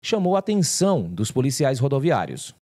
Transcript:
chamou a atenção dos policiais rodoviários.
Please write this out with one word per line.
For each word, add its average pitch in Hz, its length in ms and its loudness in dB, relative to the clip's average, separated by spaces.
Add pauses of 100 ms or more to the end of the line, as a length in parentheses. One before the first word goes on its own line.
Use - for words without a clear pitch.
chamou 190 320 0
a 196 40 2
atenção 190 640 2
dos 87 260 -4
policiais 135 480 0
rodoviários. 135 760 -2 (140)